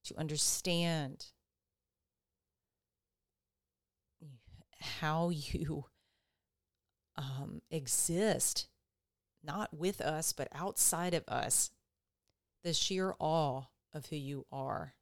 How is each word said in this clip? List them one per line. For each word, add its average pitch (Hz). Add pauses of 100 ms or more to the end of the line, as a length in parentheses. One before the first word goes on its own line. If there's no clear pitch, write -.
to -
understand 160 (3500)
how 160
you, 151 (1300)
um, 135
exist, 165 (720)
not 151
with 175
us, 156
but -
outside 175
of 160
us, - (920)
the 170
sheer 190
awe 151 (300)
of 147
who 156
you 139
are. 135